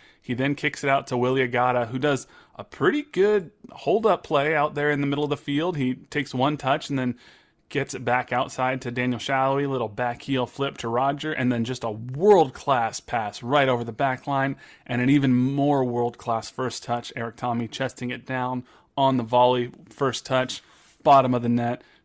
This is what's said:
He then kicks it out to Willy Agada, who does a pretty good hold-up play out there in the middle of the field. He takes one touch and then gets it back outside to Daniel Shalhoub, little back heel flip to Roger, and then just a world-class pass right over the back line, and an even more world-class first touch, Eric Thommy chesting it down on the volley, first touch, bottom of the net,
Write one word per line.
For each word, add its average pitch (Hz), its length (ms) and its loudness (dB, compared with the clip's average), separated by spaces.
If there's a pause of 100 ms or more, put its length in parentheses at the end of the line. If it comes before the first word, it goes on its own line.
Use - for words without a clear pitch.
(220)
He 127 120 -6
then 135 220 0
kicks - 280 -4
it 139 60 0
out 139 180 0
to 127 100 -2
Willy 127 300 2
Agada, 123 400 0
who 127 120 -6
does 139 280 0 (280)
a - 80 -12
pretty 254 400 0
good 196 480 0 (200)
hold-up 196 520 0
play 151 320 2
out 147 200 0
there 147 160 0
in 143 100 0
the 139 60 0
middle 143 160 -2
of 143 60 -2
the 151 80 -2
field. 151 400 -2
He 127 180 0
takes - 380 -6
one 139 240 0
touch 139 320 -2
and 143 80 -2
then 127 200 -2 (520)
gets 135 240 -4
it 127 100 -10
back 123 300 -2
outside 127 480 -2
to 127 100 -6
Daniel 123 280 -2
Shalhoub, 135 500 0
little 123 200 -2
back 120 340 -6
heel 131 220 -2
flip - 340 -4
to 120 80 -6
Roger, 139 460 0
and 127 180 0
then 117 140 0
just 127 180 -6
a 117 80 -4
world-class 131 1120 2
pass 107 420 -4
right 135 260 4
over 120 140 2
the 117 80 -6
back 127 340 -2
line, 139 300 -2 (300)
and 123 160 -2
an 127 80 4
even 139 260 6
more 139 480 2
world-class 120 640 -2
first - 340 -6
touch, 120 320 -6
Eric 113 220 -8
Thommy 120 320 -4
chesting 127 400 -6
it 120 160 -10
down 127 380 -4 (340)
on 135 200 4
the 120 60 0
volley, 123 480 2 (180)
first - 360 -2
touch, 127 380 -2 (400)
bottom 135 300 6
of 123 80 0
the 120 80 0
net, 120 340 0 (220)